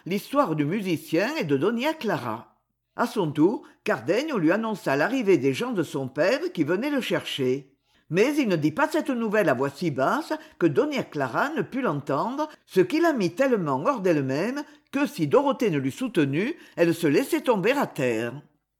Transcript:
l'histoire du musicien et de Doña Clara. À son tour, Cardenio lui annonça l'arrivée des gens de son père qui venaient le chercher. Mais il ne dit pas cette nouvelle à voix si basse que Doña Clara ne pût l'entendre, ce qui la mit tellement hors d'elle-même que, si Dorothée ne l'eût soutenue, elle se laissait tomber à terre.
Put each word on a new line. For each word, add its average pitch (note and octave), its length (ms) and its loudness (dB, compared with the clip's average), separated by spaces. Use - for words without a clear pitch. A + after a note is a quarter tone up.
l'histoire G3 520 -2
du D3 100 0
musicien F#3 680 -2
et C4+ 80 -2
de C#3+ 120 2
Doña A#3 380 0
Clara. B2 560 -4
À A#3 120 0
son F3+ 260 -2
tour, F3 300 2
Cardenio G#3 520 0
lui E3 160 4
annonça G#3 440 -2
l'arrivée F#3+ 420 2
des C3+ 160 2
gens A#3+ 180 -4
de F3+ 100 -2
son C3+ 260 -4
père A#3+ 440 0
qui E3 100 -2
venaient F#3+ 280 0
le C#4 100 0
chercher. C#3+ 720 -2
Mais A#3 260 2
il C4+ 120 2
ne F3+ 80 2
dit D3+ 140 0
pas C4+ 160 0
cette D4+ 220 -2
nouvelle A3 400 0
à C3+ 60 4
voix C3+ 160 -2
si F3 200 -4
basse F#3 440 0
que F3 80 0
Doña B3 360 2
Clara D3 540 -2
ne G#3 60 -2
pût A3+ 180 -6
l'entendre, G3+ 680 -2
ce - 160 2
qui D#4 180 2
la E4 140 4
mit F#3+ 200 0
tellement F3+ 480 0
hors B3 180 0
d'elle-même F3 640 0
que, C#4 140 0
si E3 200 -2
Dorothée B3 440 4
ne D3+ 80 0
l'eût C3+ 120 -2
soutenue, F#3+ 640 0
elle E3+ 180 4
se E3 120 -2
laissait B3 340 2
tomber A3 320 2
à C#4 140 0
terre. A#2+ 480 -2